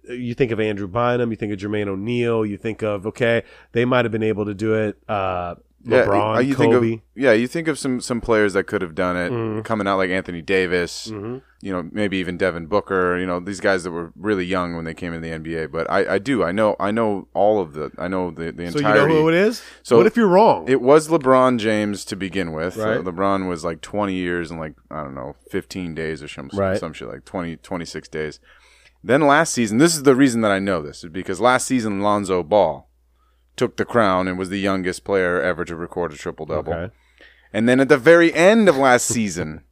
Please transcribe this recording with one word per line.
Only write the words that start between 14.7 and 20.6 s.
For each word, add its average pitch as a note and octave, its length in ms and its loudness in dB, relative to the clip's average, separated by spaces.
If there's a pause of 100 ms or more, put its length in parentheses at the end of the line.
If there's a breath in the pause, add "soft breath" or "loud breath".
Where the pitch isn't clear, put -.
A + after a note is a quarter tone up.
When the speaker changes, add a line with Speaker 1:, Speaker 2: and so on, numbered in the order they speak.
Speaker 2:
when E2 100 -8
they D#2+ 80 -10
came E2+ 180 -10
in E2 80 -8
the E2 100 -10
N D#2+ 120 -10
B D#2+ 140 -8
A. D#2+ 120 -6
But E2 220 -4
I, F#2+ 240 0
I G2 40 0
do, G#2 240 -2
I E2+ 100 0
know, G#2+ 280 2
I G2 100 0
know G#2+ 440 -2
all G#2 260 4
of D#2 140 -6
the, D2+ 240 -8
I F2 100 -6
know F#2 220 -4
the, E2 200 -8
the E2+ 200 -8
Speaker 1:
So A2 100 -2
you C#3 60 0
Speaker 2:
entirety. B2 280 4
Speaker 1:
know D#3 60 4
who D#3+ 80 4
it E3 60 2
is? G#3 260 2 (220 loud breath)
Speaker 2:
So A#2+ 160 4
Speaker 1:
What F#3 80 8
if A3 100 2
you're A3+ 100 4
wrong? F3 420 4